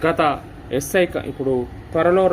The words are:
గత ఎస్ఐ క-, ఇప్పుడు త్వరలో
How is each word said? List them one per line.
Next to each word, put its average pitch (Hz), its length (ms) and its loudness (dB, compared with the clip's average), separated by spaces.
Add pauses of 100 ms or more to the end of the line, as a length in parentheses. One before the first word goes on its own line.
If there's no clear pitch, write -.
గత 165 140 2 (580)
ఎస్ఐ 180 340 2
క-, - 180 -4
ఇప్పుడు 131 220 -2 (400)
త్వరలో 175 400 4